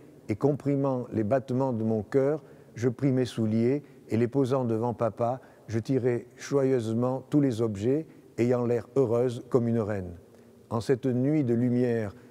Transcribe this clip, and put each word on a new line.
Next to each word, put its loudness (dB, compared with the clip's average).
et -2
comprimant 0
les 0
battements 0
de -2
mon 0
cœur, 0
je 0
pris 0
mes 2
souliers 0
et 0
les 2
posant 0
devant -2
papa, -2
je -4
tirai 0
joyeusement 0
tous 2
les 2
objets, 0
ayant 2
l'air 0
heureuse 2
comme 2
une 2
reine. -4
En -2
cette 0
nuit 0
de 0
lumière, 0